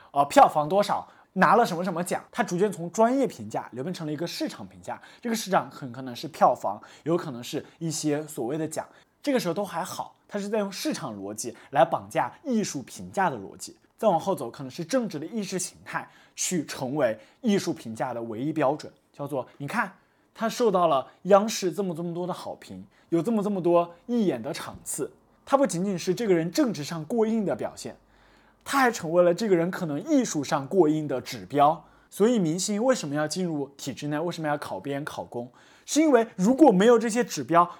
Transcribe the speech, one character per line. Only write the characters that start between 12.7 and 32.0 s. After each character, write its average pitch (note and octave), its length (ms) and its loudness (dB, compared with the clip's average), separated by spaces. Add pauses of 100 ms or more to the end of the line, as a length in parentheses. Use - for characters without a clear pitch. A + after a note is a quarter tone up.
评 - 280 -14
价 F#3+ 180 0
的 C3 80 -4
逻 G2 200 -14
辑。 - 180 -16 (220)
再 A3+ 100 0
往 F3 100 4
后 F#3 160 -2
走， B2+ 160 -4
可 C#3 140 -12
能 B2+ 80 -12
是 E3 140 -10
政 A#3+ 240 0
治 D3+ 100 -8
的 D3+ 60 -8
意 G#3 180 -6
识 F#3 160 -6
形 - 240 -8
态 D3 240 -8 (280)
去 F3 300 -2
成 C3 300 -6
为 C3+ 240 2 (220)
艺 G3+ 180 2
术 E3 140 -2
评 A2+ 200 -10
价 B2+ 200 -4
的 A#2 100 -6
唯 A2+ 160 -8
一 D3 140 -2
标 D3 220 2
准， - 160 -14 (200)
叫 C#3+ 160 -10
做 C3+ 180 -6 (120)
，“你 C#3+ 100 -10
看， G3+ 240 -4 (440)
他 A3+ 120 -4
受 A3+ 220 0
到 F3+ 160 4
了 C#3 220 2 (160)
央 G3+ 260 6
视 F#3+ 220 -2
这 G3 120 -4
么 F3+ 120 -4
这 E3+ 80 -8
么 E3+ 100 -6
多 F3 140 -6
的 F3+ 40 -6
好 G#2+ 240 -10
评， F#2+ 300 -16 (240)
有 E3 120 2
这 A#3 100 0
么 G#3+ 100 2
这 G3 80 -2
么 G3 120 -2
多 E3+ 340 4 (100)
义 A#3 220 2
演 B2+ 120 0
的 C3+ 140 -8
场 G2 300 -12
次， - 280 -6 (320)
他 C4+ 140 2
不 C#4 80 4
仅 F3 180 -2
仅 G3 140 -2
是 F3+ 160 -2
这 A#3 140 -2
个 F#3 80 4
人 E3 160 0
政 B3+ 200 2
治 D3 120 -8
上 D#3+ 220 -8
过 A3+ 200 0
硬 A3 180 0
的 D3 120 -2
表 G#2 200 -6
现， - 200 -12 (680)
他 - 140 -2
还 B3+ 140 4
成 E3+ 220 -6
为 F3+ 100 6
了 F3 100 6
这 G#3+ 160 -2
个 F#3 60 8
人 E3+ 160 2
可 F#3 160 -6
能 C#3+ 160 -4
艺 C#4+ 200 4
术 D3+ 200 -2
上 C#3 240 -2
过 F3 200 4
硬 D3+ 200 0
的 C3+ 120 -2
指 G#2+ 280 -10
标。” C#3+ 360 4 (280)